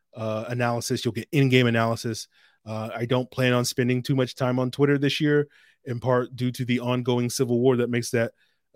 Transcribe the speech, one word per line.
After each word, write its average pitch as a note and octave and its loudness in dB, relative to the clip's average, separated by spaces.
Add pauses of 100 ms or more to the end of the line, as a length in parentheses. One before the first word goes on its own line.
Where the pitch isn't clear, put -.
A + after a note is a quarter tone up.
(140)
uh, A2 -6
analysis. A#2+ -2
You'll A#2 -2
get A2 -8
in-game B2+ 6
analysis. A2+ 0 (360)
Uh, A2 -10
I A2+ -6
don't B2+ 0
plan B2+ 2
on B2 2
spending B2 0
too C#3 -2
much B2+ -2
time B2+ 0
on B2+ 0
Twitter C#3+ 2
this C#3 0
year, D3 2 (360)
in A#2+ -8
part B2 0
due B2 -2
to B2+ -8
the A#2+ 0
ongoing B2 -2
civil A#2+ 0
war B2+ 4
that A#2+ 0
makes A#2+ -4
that, A#2 0 (440)